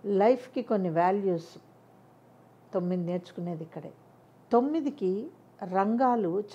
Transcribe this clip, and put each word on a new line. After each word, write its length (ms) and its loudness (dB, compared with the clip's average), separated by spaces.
లైఫ్కి 560 2
కొన్ని 280 -2
వాల్యూస్ 680 0
తొమ్మిది 320 -2
నేర్చుకునేది 580 -6
ఇక్కడే. 300 -14
తొమ్మిదికి 800 0
రంగాలు 800 2